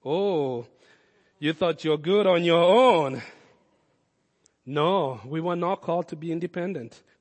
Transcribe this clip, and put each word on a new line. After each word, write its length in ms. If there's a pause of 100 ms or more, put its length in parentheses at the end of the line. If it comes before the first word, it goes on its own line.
Oh, 640 (720)
you 140
thought 320
you're 120
good 300
on 160
your 200
own. 580 (1400)
No, 600
we 140
were 160
not 260
called 280
to 80
be 160
independent. 680 (200)